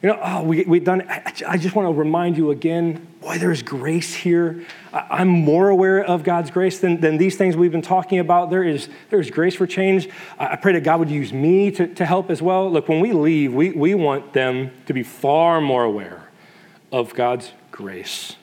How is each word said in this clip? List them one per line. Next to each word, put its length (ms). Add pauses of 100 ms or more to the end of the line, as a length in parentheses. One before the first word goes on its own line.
You 80
know, 100
oh, 220
we, 220
we've 200
done, 240
I, 240 (160)
I 120
just 160
wanna 160
remind 460
you 120
again, 580 (140)
boy, 160
there's 240
grace 540
here. 500 (260)
I, 200
I'm 160
more 420
aware 340
of 200
God's 260
grace 300
than, 220
than 160
these 200
things 180
we've 160
been 120
talking 340
about. 320
There 140
is, 260 (220)
there 80
is 100
grace 240
for 140
change. 420 (300)
I, 140
I 20
pray 180
that 100
God 140
would 140
use 200
me 380
to, 240
to 100
help 280
as 100
well. 300
Look, 180
when 100
we 120
leave, 420
we, 200
we 200
want 400
them 380 (160)
to 60
be 100
far 580
more 220
aware 480 (600)
of 220
God's 380 (200)
grace 720